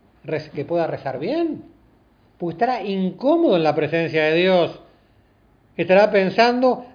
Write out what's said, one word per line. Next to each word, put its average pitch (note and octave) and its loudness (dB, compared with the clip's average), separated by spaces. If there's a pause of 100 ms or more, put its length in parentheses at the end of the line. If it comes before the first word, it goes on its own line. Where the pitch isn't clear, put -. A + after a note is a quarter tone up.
(240)
rez-, D3 -8
que D3 -8
pueda E3 -2
rezar C3 -6
bien, D4 -4 (760)
porque E3+ -6
estará A#3 -2
incómodo G#3+ 0
en E3 2
la D3+ 2
presencia D#3 0
de D#3 2
Dios. F3+ 2 (960)
Estará F#3+ 4
pensando, A3+ 2